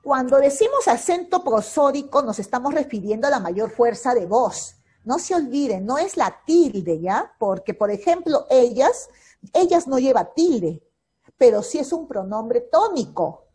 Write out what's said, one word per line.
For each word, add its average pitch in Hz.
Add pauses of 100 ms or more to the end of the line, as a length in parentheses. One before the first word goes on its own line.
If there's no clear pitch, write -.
Cuando 262
decimos 440
acento 359
prosódico, 277
nos 226
estamos 247
refiriendo 220
a 285
la 226
mayor 196
fuerza 233
de 190
voz. 220 (280)
No 262
se 359
olviden, 254
no 254
es 381
la 226
tilde, 214
¿ya? 202
Porque, 190
por 208
ejemplo, 330
ellas, 254 (420)
ellas 349
no 269
lleva 254
tilde, 220 (540)
pero 214
sí -
es 262
un 330
pronombre 214
tónico. 311